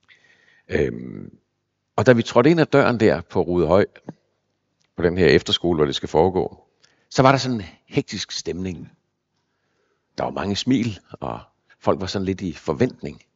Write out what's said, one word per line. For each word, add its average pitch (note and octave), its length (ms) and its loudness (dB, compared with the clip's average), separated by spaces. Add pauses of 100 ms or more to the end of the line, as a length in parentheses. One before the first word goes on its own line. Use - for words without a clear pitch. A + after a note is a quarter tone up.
(680)
Øhm, A#1+ 680 -6 (580)
og A#2+ 100 0
da B2+ 80 8
vi A2+ 100 2
trådte B2 260 2
ind E3+ 100 4
ad D3 60 4
døren A#2+ 340 2
der E2 220 2
på - 200 -4
Rudehøj, F2 440 2 (1120)
på D#2+ 60 -6
den F2 140 2
her F2+ 100 4
efterskole, E2 500 2
hvor D2+ 80 2
det C#2 100 -2
skal - 140 -8
foregå, F2+ 540 -2 (460)
så - 120 0
var C3 100 6
der C3+ 80 2
sådan B2+ 180 -4
en G2 80 -8 (200)
hektisk - 460 -6
stemning. F2 600 -8 (1300)
Der C2 60 -2
var B1 80 -6
mange E2 240 -4
smil, A2+ 440 -2 (120)
og A#1 280 -10 (400)
folk F2+ 220 -2
var F#2 60 -6
sådan G2 180 -6
lidt F#2 160 -4
i F2+ 120 -6
forventning. D2+ 680 -6 (140)